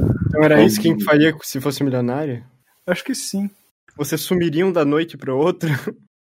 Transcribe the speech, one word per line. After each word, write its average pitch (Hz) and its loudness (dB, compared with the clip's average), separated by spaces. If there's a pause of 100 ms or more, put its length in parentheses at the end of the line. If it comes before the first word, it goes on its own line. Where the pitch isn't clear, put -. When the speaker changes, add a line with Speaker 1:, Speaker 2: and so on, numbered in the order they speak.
(280)
Speaker 1:
Então 151 2
era 151 6
Speaker 2:
Bom. 151 10
Speaker 1:
isso - 4
que 165 2
a - 4
gente 156 -4
faria 151 4
se - -8
fosse 139 -4
milionário? 127 -4 (420)
Speaker 3:
Acho 180 -8
que 262 -6
sim. 196 -8 (460)
Speaker 1:
Vocês 147 -6
sumiriam 175 -2
da 175 0
noite 151 -2
pra 135 -8
outra? 165 -2
<laughs> - -6 (280)